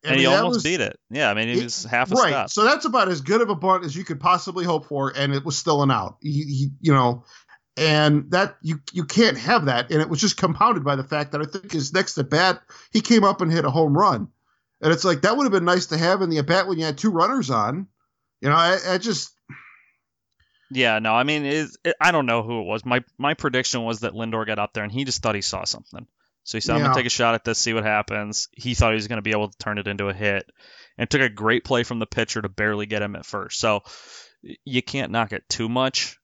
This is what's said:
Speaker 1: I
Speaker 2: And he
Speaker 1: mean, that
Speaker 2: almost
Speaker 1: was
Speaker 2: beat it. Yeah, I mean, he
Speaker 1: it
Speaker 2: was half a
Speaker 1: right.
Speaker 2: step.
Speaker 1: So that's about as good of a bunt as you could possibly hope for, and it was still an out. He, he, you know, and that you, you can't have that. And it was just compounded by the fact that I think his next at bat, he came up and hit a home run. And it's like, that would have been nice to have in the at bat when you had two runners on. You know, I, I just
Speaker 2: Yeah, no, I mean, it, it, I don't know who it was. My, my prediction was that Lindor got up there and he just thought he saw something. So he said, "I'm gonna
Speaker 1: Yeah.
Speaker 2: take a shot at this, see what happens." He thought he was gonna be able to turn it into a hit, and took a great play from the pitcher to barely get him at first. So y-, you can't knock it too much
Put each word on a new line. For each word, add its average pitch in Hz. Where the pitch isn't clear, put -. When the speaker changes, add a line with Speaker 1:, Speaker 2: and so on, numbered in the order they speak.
Speaker 1:
I 151
Speaker 2:
And 135
he 135
Speaker 1:
mean, 131
that -
Speaker 2:
almost 240
Speaker 1:
was 180
Speaker 2:
beat 165
it. -
Yeah, 127
I -
mean, 110
he 123
Speaker 1:
it 120
Speaker 2:
was 120
half 127
a 214
Speaker 1:
right. 233
Speaker 2:
step. 135
Speaker 1:
So 208
that's 294
about 220
as 165
good 196
of 214
a 202
bunt 180
as 147
you 190
could 147
possibly 175
hope 156
for, 139
and 139
it 139
was 139
still 147
an 139
out. 104
He, 147
he, 139
you 156
know, 123
and 151
that 190
you, 156
you 175
can't 202
have 151
that. 123
And 156
it 156
was 156
just 208
compounded 196
by 139
the 135
fact 147
that 147
I 151
think 196
his 143
next 185
at 135
bat, 175
he 220
came 226
up 196
and 165
hit 165
a 139
home 147
run. 175
And 156
it's 170
like, 170
that 214
would 285
have 233
been 180
nice 180
to -
have 180
in 180
the 160
at 143
bat 175
when 185
you 160
had 151
two 220
runners 185
on. 127
You 135
know, 147
I, 170
I 185
just 196
Speaker 2:
Yeah, 120
no, 110
I 123
mean, 147
it, 147
it, 170
I 170
don't 151
know 117
who 113
it 92
was. 107
My, 123
my 147
prediction 127
was 113
that 113
Lindor 113
got 107
up 104
there 107
and 104
he 131
just 131
thought 107
he 101
saw -
something. -
So -
he 107
said, -
"I'm 147
gonna 143
Speaker 1:
Yeah. 131
Speaker 2:
take 123
a 120
shot 117
at -
this, 113
see 117
what 110
happens." 104
He 123
thought 117
he 110
was 107
gonna 113
be 107
able 107
to -
turn 104
it 101
into 101
a 98
hit, 101
and 120
took 143
a 131
great 107
play 120
from 117
the 107
pitcher -
to 101
barely 104
get 104
him 101
at -
first. -
So 107
y-, -
you 127
can't 120
knock 113
it 95
too 113
much 131